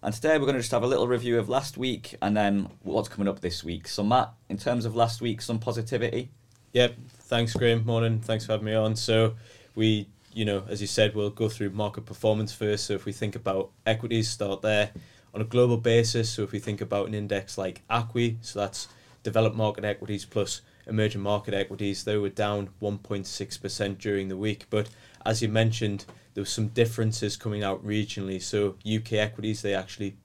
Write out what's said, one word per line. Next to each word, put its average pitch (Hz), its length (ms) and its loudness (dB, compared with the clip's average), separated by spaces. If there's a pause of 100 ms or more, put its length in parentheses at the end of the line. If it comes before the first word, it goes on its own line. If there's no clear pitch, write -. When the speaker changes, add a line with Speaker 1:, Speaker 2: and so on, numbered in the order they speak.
Speaker 1:
and 104 100 -4
today 156 280 2
we're 139 80 2
gonna 135 100 2
just 120 140 -2
have 120 100 2
a 123 60 2
little 123 200 2
review 120 300 2
of 110 120 0
last 139 280 -2
week 127 420 -4
and 104 160 2
then 101 320 2 (140)
what's 110 280 -2
coming 101 180 -2
up 95 140 -2
this 87 220 -4
week. 82 240 -6
So - 160 -4
Matt, 120 280 2 (180)
in 101 80 -6
terms 120 280 -2
of 110 100 -4
last 117 260 2
week, 113 220 -2
some 113 160 -2
positivity? 113 720 -2 (420)
Speaker 2:
Yep, 120 220 6 (140)
thanks 117 440 0
Graham, 117 320 4
morning, 113 360 2
thanks 113 260 -2
for 110 60 0
having 107 120 -2
me 107 80 0
on. 110 220 2
So 113 400 4 (400)
we, 107 320 2 (260)
you 110 100 -2
know, 101 240 0
as 104 140 -6
you 98 60 -4
said, 107 260 4
we'll 104 160 0
go 110 200 0
through 107 200 -4
market 104 380 -4
performance 107 460 0
first. 104 340 -2
So 104 80 0
if - 100 -6
we 104 60 -4
think 104 240 -4
about 98 340 -2 (160)
equities, 110 440 2
start 101 340 -4
there. 104 260 4 (460)
On 104 60 -4
a 110 40 0
global 120 320 4
basis, 117 540 4
so - 100 -4
if 101 100 -2
we 107 60 -4
think 101 240 -4
about 101 260 -2
an 110 60 -4
index 104 420 -2
like 92 320 -4
acwi, 113 540 0
so - 160 -10
that's 101 300 -4 (340)
developed 110 340 2
market 107 300 0
equities 104 400 -4
plus - 360 -2 (240)
emerging 107 340 2
market 101 340 0
equities, 98 520 -2
they 104 100 0
were 101 140 0
down 104 400 -2 (100)
one 104 180 -2
point 104 300 -6
six - 300 -8
percent 98 420 -4
during 98 300 0
the 95 80 -4
week. 104 320 -2
But 107 200 0 (360)
as 110 160 2
you 113 80 2
mentioned, 110 560 2 (280)
there 101 100 -4
were - 20 -2
some 110 240 -2
differences 113 680 2
coming 104 260 -4
out 98 240 -2
regionally. 104 560 -2
So 101 440 0
U 107 160 0
K 113 160 -2
equities, 107 440 -2
they 101 140 0
actually 98 500 -6